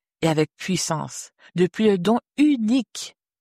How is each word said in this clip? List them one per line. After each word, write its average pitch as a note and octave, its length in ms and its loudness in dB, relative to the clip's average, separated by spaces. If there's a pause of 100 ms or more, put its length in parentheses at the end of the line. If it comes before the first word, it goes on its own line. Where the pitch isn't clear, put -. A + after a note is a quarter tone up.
(220)
et E3 60 0
avec D#3 280 0
puissance, - 760 -6 (240)
depuis F3+ 320 0
le G3 100 4
don G3+ 220 0 (180)
unique B3+ 800 0 (240)